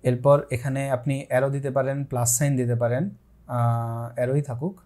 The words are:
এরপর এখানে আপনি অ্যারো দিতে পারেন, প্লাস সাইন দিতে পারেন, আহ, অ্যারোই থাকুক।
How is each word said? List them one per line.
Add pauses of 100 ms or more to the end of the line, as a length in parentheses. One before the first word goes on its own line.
(100)
এরপর (180)
এখানে (160)
আপনি (160)
অ্যারো
দিতে
পারেন, (140)
প্লাস (100)
সাইন
দিতে
পারেন, (540)
আহ, (100)
অ্যারোই
থাকুক। (120)